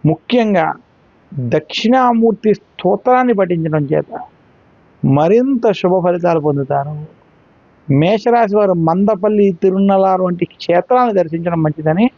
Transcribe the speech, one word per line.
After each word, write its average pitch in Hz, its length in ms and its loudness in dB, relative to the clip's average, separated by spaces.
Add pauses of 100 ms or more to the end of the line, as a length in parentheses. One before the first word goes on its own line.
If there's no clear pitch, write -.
ముఖ్యంగా 190 600 0 (880)
దక్షిణామూర్తి 226 1040 0
స్తోత్రాన్ని 247 800 0
పఠించడం 165 520 -2
చేత 151 200 -2 (920)
మరింత 220 760 2
శుభ 180 140 0 (120)
ఫలితాలు 170 420 0
పొందుతారు. 143 480 -4 (920)
మేషరాశి 208 720 2
వారు 202 160 2 (140)
మందపల్లి, 202 580 0 (160)
తిరునల్లారు 190 640 2
వంటి 175 200 -2 (100)
క్షేత్రాలను 226 640 0
దర్శించడం 170 460 -4
మంచిదని 156 400 0 (120)